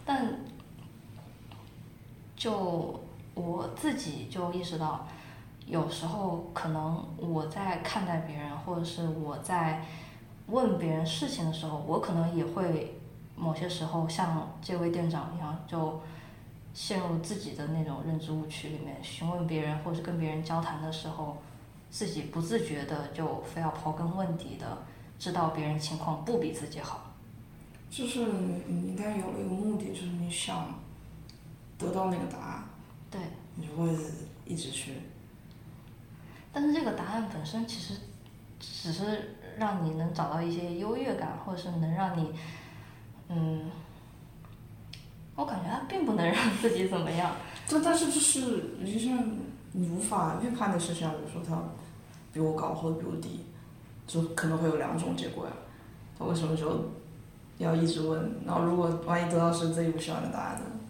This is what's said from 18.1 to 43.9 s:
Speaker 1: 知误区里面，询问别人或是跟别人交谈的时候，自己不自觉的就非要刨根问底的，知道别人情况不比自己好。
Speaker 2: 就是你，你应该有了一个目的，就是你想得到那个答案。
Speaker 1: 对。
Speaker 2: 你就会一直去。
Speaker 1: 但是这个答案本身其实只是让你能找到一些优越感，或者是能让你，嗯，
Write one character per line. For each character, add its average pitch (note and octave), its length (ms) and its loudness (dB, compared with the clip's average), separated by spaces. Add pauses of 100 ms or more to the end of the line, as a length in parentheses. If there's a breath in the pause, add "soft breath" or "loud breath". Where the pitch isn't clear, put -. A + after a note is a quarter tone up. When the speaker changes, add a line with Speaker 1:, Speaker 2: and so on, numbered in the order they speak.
Speaker 1:
知 D#3 120 -4
误 D#3 160 0
区 D3+ 220 -6
里 D3+ 100 -4
面， D3 240 -6
询 - 260 -4
问 F3 160 0
别 D#3+ 180 2
人 D3+ 180 2
或 E3+ 120 -2
是 E3 100 -2
跟 E3+ 180 -2
别 D#3 100 2
人 D#3 140 -2
交 E3 160 2
谈 D#3 200 -2
的 D#3+ 120 -2
时 D#3+ 160 -4
候， D3+ 280 -4 (540 loud breath)
自 - 160 -2
己 D3+ 160 -2
不 - 180 -2
自 G3+ 240 2
觉 C#3+ 200 -2
的 C#3+ 240 -2
就 C#3+ 340 -2
非 - 180 -6
要 D#3 120 2
刨 D3+ 200 -2
根 E3+ 240 0
问 F3 220 2
底 - 180 -6
的， - 220 -6 (400 loud breath)
知 F3+ 140 -4
道 E3+ 160 4
别 D#3 180 0
人 D3+ 100 2
情 - 220 -2
况 D#3 260 0
不 A#3+ 140 4
比 - 140 2
自 - 160 -4
己 D3+ 100 -8
好。 - 280 -8 (840)
Speaker 2:
就 B3+ 180 -2
是 B3 140 0
你， F3+ 480 2
你 F3 220 0
应 F#3 60 -2
该 G#3 200 0
有 - 160 0
了 G3 80 -2
一 - 20 0
个 F#3+ 80 0
目 G#3 260 2
的， G3 120 0
就 F#3+ 80 -2
是 F3+ 100 -4
你 F3 240 0
想 E3+ 340 -2 (1120)
得 F3 140 0
到 F#3+ 140 2
那 F3+ 80 4
个 E3 180 0
答 - 80 -8
案。 - 260 -8 (460)
Speaker 1:
对。 G3 100 -6 (360)
Speaker 2:
你 D#3 100 -6
就 D3 80 -8
会 E3 180 4 (520)
一 - 100 -4
直 C3+ 160 -4
去。 - 240 -6 (1600 loud breath)
Speaker 1:
但 C#4+ 120 2
是 D4 80 8
这 D#4 120 6
个 G#3+ 80 4
答 F3 140 -2
案 G#3+ 260 0
本 D3+ 120 -2
身 A3+ 220 0
其 - 140 -6
实 G3 200 -6 (600)
只 - 320 -4
是 G#3 440 0 (220)
让 G3 260 2
你 D#3 100 2
能 D#3+ 200 2
找 D3 160 2
到 D#3+ 100 2
一 E3+ 140 2
些 F3 220 0
优 G#3+ 200 2
越 B3+ 200 2
感， - 280 -2
或 F#3+ 80 -2
者 E3+ 80 -2
是 F3+ 120 -6
能 D#3+ 200 4
让 E3+ 240 4
你， D#3+ 160 2 (960 loud breath)
嗯， D#3+ 400 2 (1700 loud breath)